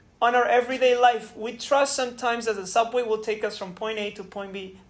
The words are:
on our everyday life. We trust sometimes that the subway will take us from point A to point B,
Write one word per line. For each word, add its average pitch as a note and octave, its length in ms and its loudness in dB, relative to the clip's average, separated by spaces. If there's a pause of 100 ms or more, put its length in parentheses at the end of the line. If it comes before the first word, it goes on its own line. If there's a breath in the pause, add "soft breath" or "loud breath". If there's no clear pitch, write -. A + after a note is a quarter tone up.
(220)
on A#3+ 140 4
our B3 100 4
everyday B3 520 4
life. A#3+ 380 4
We A3+ 220 -8
trust C#4 400 2
sometimes A#3+ 480 -2
that A3 100 0
the F#3+ 100 -8
subway A#3 380 0
will A3 140 0
take G#3+ 260 -4
us G#3 140 -4
from F#3 160 -10
point A3 260 -6
A G#3 120 -6
to G#3 120 -14
point G3 300 -12
B, F#3+ 240 -12 (120)